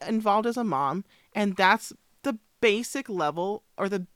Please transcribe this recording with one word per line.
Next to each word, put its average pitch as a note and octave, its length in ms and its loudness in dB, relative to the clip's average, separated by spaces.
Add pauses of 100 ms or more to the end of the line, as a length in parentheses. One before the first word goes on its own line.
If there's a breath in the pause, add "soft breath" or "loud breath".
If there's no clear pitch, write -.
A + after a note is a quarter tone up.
involved A3 400 2
as A#3 100 -2
a A#3+ 60 -2
mom, D#3 400 0 (300 soft breath)
and G3+ 240 0
that's G3 340 2 (320)
the B3+ 140 -2 (240)
basic A#3+ 480 0
level F3+ 540 -2 (140)
or G3 120 -2
the F#3+ 260 -4